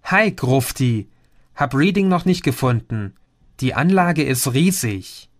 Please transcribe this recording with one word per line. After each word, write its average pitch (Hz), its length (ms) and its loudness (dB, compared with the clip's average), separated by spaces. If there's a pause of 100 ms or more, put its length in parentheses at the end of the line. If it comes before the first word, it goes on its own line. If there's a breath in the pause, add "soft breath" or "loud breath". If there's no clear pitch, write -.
Hi, 202 280 0
Grufti. 127 760 -2 (460)
Hab 135 200 -4
Reading 190 320 2
noch 180 180 0
nicht 180 180 0
gefunden. 113 720 -2 (440)
Die 127 140 -2
Anlage 175 500 2
ist 131 300 -2
riesig. 131 760 -2 (100)